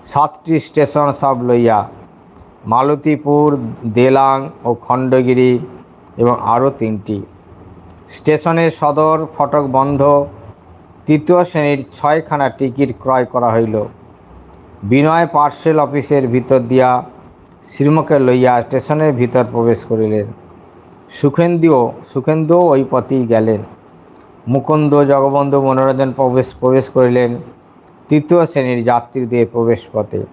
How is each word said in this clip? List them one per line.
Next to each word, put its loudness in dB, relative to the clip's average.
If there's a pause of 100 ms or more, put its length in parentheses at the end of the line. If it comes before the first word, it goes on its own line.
সাতটি -2
স্টেশন 0
সব -2
লইয়া, 2 (800)
মালতীপুর, 0 (280)
দেলাং 2 (140)
ও -2
খণ্ডগিরি 0 (580)
এবং 2
আরও 0
তিনটি। -8 (840)
স্টেশনের 0
সদর 0 (100)
ফটক 0
বন্ধ। 2 (800)
তৃতীয় 2
শ্রেণীর -2
ছয়খানা -2
টিকিট -4
ক্রয় 0
করা -2
হইল। -2 (1000)
বিনয় 2
পার্সেল 0
অফিসের -2
ভিতর 0
দিয়া 2 (600)
শ্রীমকে 0
লইয়া 2
স্টেশনের -2
ভিতর 0
প্রবেশ 0
করিলেন। -2 (840)
সুখেন্দুও, 0 (200)
সুখেন্দুও 0
ওই 2
পথেই -2
গেলেন। 0 (880)
মুকুন্দ, 2
জগবন্ধু, 2
মনোরঞ্জন 0
প্রবেশ, -2
প্রবেশ 0
করিলেন 2 (720)
তৃতীয় 2
শ্রেণীর -2
যাত্রীদের -2
প্রবেশ -2
পথে। -6